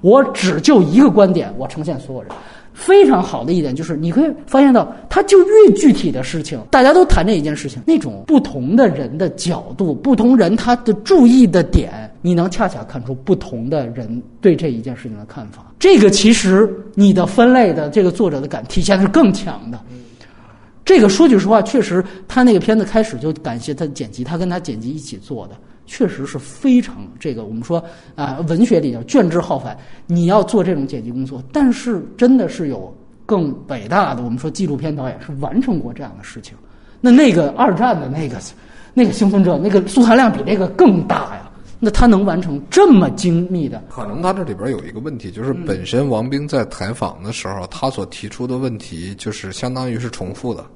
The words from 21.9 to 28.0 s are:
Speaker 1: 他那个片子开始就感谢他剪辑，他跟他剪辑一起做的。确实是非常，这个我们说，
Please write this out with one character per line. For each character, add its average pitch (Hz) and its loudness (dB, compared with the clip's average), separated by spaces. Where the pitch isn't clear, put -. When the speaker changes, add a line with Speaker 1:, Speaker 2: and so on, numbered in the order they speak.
Speaker 1:
他 254 0
那 240 6
个 185 4
片 220 0
子 202 0
开 - 0
始 214 -4
就 151 -6
感 120 -10
谢 143 -8
他 156 -6
剪 131 -12
辑， 123 -10
他 160 -8
跟 180 -4
他 175 -6
剪 120 -10
辑 120 -8
一 156 -10
起 117 -16
做 104 -14
的。 101 -20
确 233 -2
实 - -8
是 - -12
非 247 0
常， - -6
这 147 -8
个 110 -12
我 98 -12
们 113 -8
说， 165 -4